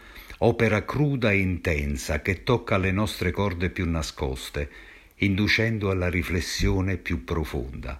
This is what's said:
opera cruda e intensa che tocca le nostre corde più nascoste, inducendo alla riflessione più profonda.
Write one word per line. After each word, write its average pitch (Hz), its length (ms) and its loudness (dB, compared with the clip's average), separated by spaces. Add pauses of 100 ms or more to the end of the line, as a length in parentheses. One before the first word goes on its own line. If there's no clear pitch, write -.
(420)
opera 110 420 4
cruda 135 460 2
e 98 80 4
intensa 78 840 0
che 98 220 -2
tocca 117 340 2
le 95 140 2
nostre 95 400 0
corde 92 400 0
più 90 180 -2
nascoste, 73 800 -4 (500)
inducendo 101 680 2
alla 90 220 0
riflessione 92 840 0
più 85 260 -4
profonda. 65 760 -6